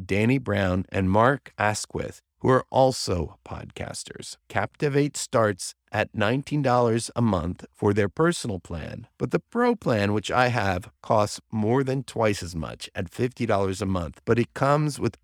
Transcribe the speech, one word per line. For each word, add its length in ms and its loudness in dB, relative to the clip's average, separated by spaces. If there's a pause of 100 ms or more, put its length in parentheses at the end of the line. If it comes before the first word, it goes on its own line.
Danny 340 2
Brown 520 0
and 200 0
Mark 460 2
Asquith, 640 -4 (200)
who 100 2
are 200 2
also 760 0
podcasters. 920 -12 (120)
Captivate 680 -2
starts 580 0 (180)
at 220 0
nineteen 480 0
dollars 520 2
a 60 0
month 500 0
for 220 0
their 160 2
personal 500 -2
plan, 480 -12 (120)
but 120 -4
the 80 2
pro 380 -2
plan, 380 2
which 160 -2
I 180 4
have, 420 -2 (120)
costs 360 2 (140)
more 320 2
than 180 -2
twice 400 0
as 140 -8
much 380 -8
at 160 -6
fifty 360 -4
dollars 360 0
a 40 -2
month, 380 -4
but 140 2
it 160 -2
comes 440 2
with 260 -4